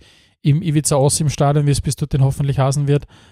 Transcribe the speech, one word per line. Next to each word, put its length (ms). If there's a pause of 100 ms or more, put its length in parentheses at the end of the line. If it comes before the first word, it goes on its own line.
(420)
im 220
Ivica 320
Osim 340
Stadion, 380
wie 40
es 80
bis 160
dorthin 280
hoffentlich 340
heißen 300
wird. 180 (260)